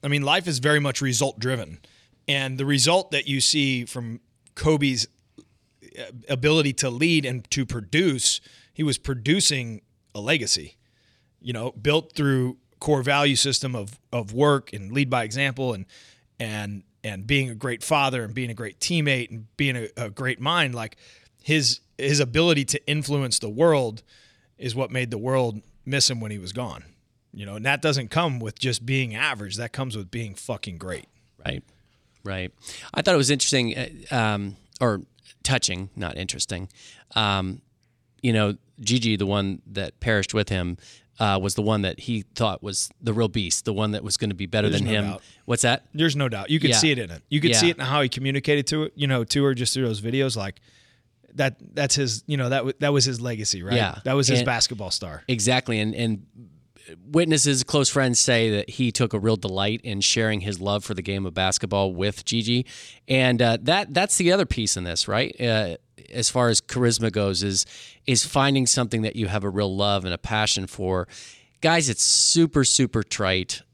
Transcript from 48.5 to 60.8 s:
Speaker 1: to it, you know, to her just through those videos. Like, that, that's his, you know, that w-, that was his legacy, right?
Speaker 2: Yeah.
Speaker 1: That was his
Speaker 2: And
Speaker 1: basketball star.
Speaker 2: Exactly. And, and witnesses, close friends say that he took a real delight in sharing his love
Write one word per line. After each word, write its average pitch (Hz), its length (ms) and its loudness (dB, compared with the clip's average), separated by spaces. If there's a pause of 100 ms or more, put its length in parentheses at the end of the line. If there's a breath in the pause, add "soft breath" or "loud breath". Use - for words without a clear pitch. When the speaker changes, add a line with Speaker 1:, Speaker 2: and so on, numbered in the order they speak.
Speaker 1:
to 156 160 -2
it, - 120 -8
you 143 120 0
know, 127 180 2
to 143 180 2
her 139 100 4
just 123 200 -2
through 131 140 0
those 107 120 -2
videos. 120 380 0
Like, 98 240 -8 (720 soft breath)
that, 135 240 -2 (180)
that's 139 200 0
his, 120 320 -2
you 147 100 -2
know, 127 100 0
that 135 120 0
w-, 131 200 -2
that 143 140 2
was 139 100 6
his 127 160 -2
legacy, 107 420 -4
right? 98 140 -2
Speaker 2:
Yeah. 101 300 0
Speaker 1:
That 131 80 0
was 135 160 2
his 123 100 4
Speaker 2:
And 120 60 0
Speaker 1:
basketball 113 460 -2
star. 80 360 -8
Speaker 2:
Exactly. 120 540 0
And, 107 120 -2
and 110 320 -2 (840)
witnesses, 147 520 4
close 139 260 2
friends 131 300 2
say 113 320 4
that 104 180 -2
he 123 220 0
took 120 220 0
a 107 60 0
real 110 160 2
delight 98 480 -2
in 101 180 -4
sharing 110 400 2
his 98 180 -4
love 101 240 0